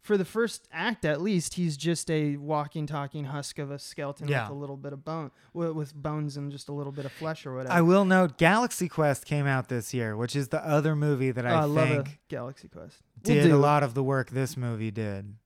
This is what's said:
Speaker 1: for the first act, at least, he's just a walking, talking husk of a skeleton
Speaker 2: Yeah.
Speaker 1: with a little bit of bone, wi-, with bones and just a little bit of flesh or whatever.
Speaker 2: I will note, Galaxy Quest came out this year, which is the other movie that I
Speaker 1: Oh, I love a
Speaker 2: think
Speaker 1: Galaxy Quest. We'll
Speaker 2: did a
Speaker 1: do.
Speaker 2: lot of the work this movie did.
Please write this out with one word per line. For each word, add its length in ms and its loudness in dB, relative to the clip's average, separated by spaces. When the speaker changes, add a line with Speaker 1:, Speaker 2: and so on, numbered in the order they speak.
Speaker 1:
for 160 2
the 80 2
first 480 -4
act, 320 -4
at 160 0
least, 320 0
he's 240 -2
just 340 -4
a 240 0
walking, 500 -4
talking 380 -6
husk 340 -8
of 140 -8
a 80 -10
skeleton 480 -10
Speaker 2:
Yeah. 160 0
Speaker 1:
with 140 -8
a 20 -10
little 160 -10
bit 160 -10
of 140 -14
bone, 260 -8
wi-, 180 -4
with 240 -8
bones 400 -4
and 160 -8
just 160 -14
a 60 -10
little 180 -6
bit 140 -8
of 80 -10
flesh 320 -8
or 100 -8
whatever. 180 -4
Speaker 2:
I 60 6
will 240 8
note, 340 4
Galaxy 520 4
Quest 360 0
came 220 0
out 220 0
this 240 -4
year, 240 -2
which 180 -4
is 140 -2
the 180 -2
other 260 2
movie 380 2
that 140 -4
I 80 2
Speaker 1:
Oh, 60 4
I 40 2
love 260 2
a 140 2
Speaker 2:
think 240 -12
Speaker 1:
Galaxy 400 -10
Quest. 340 -18
We'll 120 4
Speaker 2:
did 100 6
a 40 10
Speaker 1:
do. 80 8
Speaker 2:
lot 240 6
of 120 0
the 100 0
work 280 0
this 260 -2
movie 340 -4
did. 440 -6